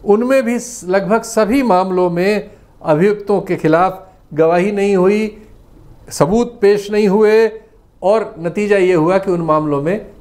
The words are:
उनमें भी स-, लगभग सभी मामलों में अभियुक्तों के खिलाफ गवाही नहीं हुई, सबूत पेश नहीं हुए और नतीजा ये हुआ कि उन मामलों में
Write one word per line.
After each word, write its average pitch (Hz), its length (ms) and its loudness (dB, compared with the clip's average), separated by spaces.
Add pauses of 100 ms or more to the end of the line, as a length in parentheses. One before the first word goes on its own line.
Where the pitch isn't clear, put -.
उनमें 247 380 2
भी 233 160 -2
स-, - 260 -14
लगभग 190 380 0
सभी 220 400 0
मामलों 185 480 0
में 190 400 -2 (320)
अभियुक्तों 196 580 0
के - 160 -4
खिलाफ 175 520 0 (260)
गवाही 175 380 2
नहीं 202 240 0
हुई, 208 420 0 (720)
सबूत 233 520 0
पेश 202 280 2
नहीं 214 180 2
हुए 220 420 4 (520)
और 202 360 0
नतीजा 202 380 -2
ये 185 180 2
हुआ 175 240 2
कि 190 120 -4
उन 175 100 0
मामलों 151 420 -2
में 180 240 -4 (140)